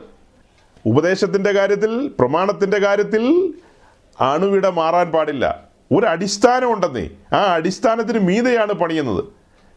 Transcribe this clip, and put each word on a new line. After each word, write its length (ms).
ഉപദേശത്തിൻ്റെ 680
കാര്യത്തിൽ, 400
പ്രമാണത്തിൻ്റെ 680
കാര്യത്തിൽ 440
അണുവിട 540
മാറാൻ 380
പാടില്ല. 340
ഒരു 160
അടിസ്ഥാനം 640
ഉണ്ടെന്നേ, 340
ആ 80
അടിസ്ഥാനത്തിന് 680
മീതെയാണ് 520
പണിയുന്നത്. 500